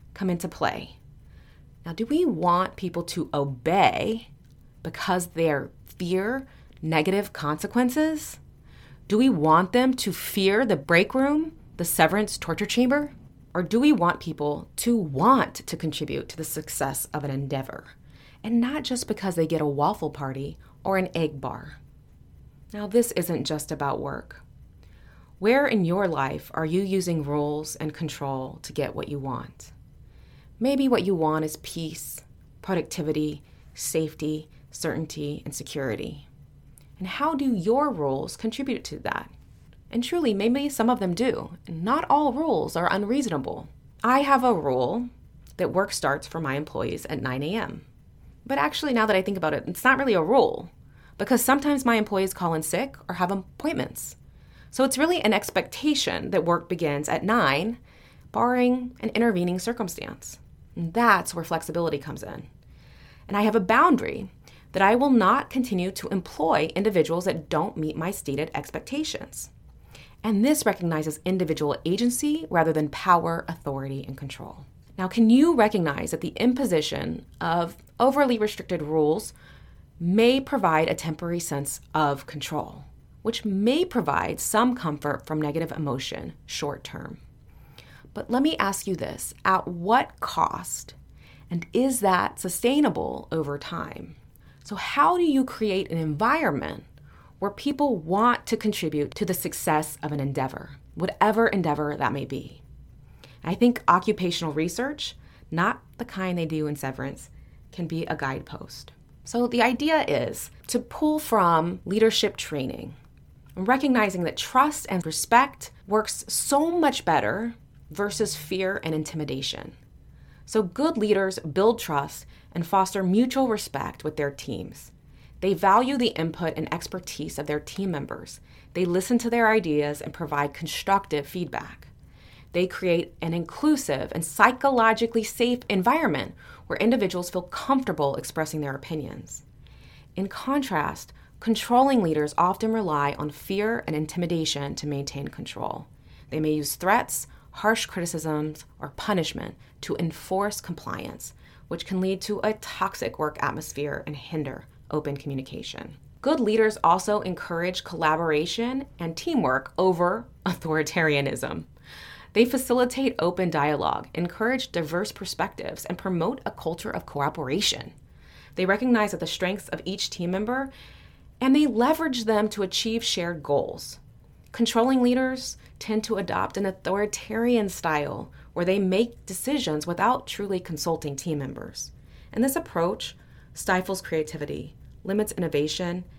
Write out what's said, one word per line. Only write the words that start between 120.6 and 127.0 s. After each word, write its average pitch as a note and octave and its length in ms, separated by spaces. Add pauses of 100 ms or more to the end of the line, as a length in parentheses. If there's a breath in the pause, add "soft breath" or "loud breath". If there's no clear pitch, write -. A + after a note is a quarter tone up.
good C#4+ 340
leaders G3+ 420
build G3+ 400
trust - 460 (280 soft breath)
and E3+ 120
foster F#3+ 380
mutual B3 440
respect - 560
with D3+ 120
their C#3+ 160
teams. - 600 (500 soft breath)
They F#3+ 120
value G#3 440
the A#3+ 120
input E3 460
and E3 180
expertise - 640